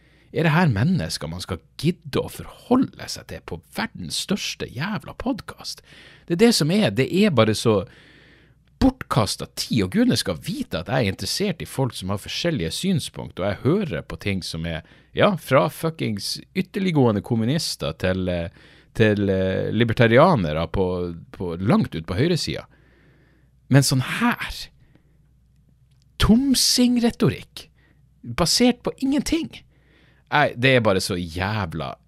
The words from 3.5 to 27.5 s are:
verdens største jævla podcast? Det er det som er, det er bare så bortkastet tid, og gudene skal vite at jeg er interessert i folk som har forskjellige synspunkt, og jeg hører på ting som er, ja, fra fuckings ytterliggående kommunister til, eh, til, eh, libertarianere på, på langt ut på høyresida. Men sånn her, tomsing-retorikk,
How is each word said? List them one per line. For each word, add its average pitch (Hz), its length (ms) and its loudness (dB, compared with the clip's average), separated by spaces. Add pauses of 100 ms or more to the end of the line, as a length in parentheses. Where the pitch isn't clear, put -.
verdens - 480 -8
største - 480 -6
jævla 170 480 -8
podcast? - 640 -8 (400)
Det 170 140 -2
er 226 80 8
det 240 100 4
som 156 160 2
er, 202 160 2
det 110 240 0
er 202 160 4
bare 110 240 4
så 101 300 2 (960)
bortkastet - 800 0
tid, - 240 0
og 92 80 0
gudene 247 240 2
skal - 240 -2
vite 220 400 -6
at 82 80 -10
jeg 127 160 0
er 98 80 2
interessert 95 480 -4
i 76 80 -10
folk 117 300 -4
som 92 160 -6
har 101 100 -4
forskjellige 123 480 -4
synspunkt, - 720 -4
og 87 80 -2
jeg 87 160 -4
hører 147 420 0
på - 160 -10
ting 98 160 -2
som 82 240 -8
er, 82 220 -6 (260)
ja, 180 240 2
fra 151 320 2
fuckings 135 680 -6 (180)
ytterliggående 160 640 2
kommunister 113 800 -2
til, 92 320 -2
eh, 85 160 -4 (480)
til, 104 380 4
eh, 95 420 0
libertarianere 113 960 4
på, 98 140 0 (500)
på 92 140 -6 (100)
langt 135 320 2
ut - 160 -8
på 90 80 -6
høyresida. 139 480 -2 (1040)
Men 139 160 6
sånn 131 220 0 (160)
her, - 400 -4 (1600)
tomsing-retorikk, 240 1400 2 (580)